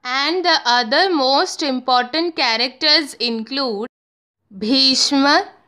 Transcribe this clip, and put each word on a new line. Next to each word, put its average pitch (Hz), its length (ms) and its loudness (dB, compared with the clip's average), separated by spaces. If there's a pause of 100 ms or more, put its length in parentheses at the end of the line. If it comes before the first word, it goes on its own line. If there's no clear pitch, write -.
And 294 400 -2
the 320 180 4
other 247 460 2
most 285 520 0
important 262 760 -2
characters 269 760 0
include 233 720 -6 (720)
Bhishma 269 920 2 (180)